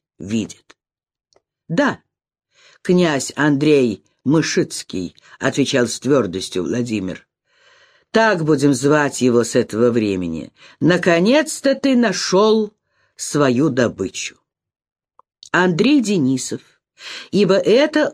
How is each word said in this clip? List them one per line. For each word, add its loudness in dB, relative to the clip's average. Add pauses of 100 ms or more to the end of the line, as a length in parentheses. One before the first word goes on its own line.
(200)
видят?" -6 (1080)
"Да, -2 (800)
князь 0
Андрей 2 (220)
Мышицкий", — -2 (240)
отвечал 0
с -8
твердостью -2
Владимир. -6 (880)
"Так 2
будем 2
звать 0
его 4
с -4
этого 0
времени. -2 (300)
Наконец-то 2
ты 0
нашел 0 (420)
свою 0
добычу". -4 (1160)
Андрей 2
Денисов, -2 (680)
ибо 2
это 2